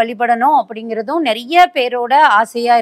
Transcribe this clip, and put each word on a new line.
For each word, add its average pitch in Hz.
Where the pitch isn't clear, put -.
வழிபடணும் 240
அப்படிங்கிறதும் 226
நிறைய 277
பேரோட 240
ஆசையா 233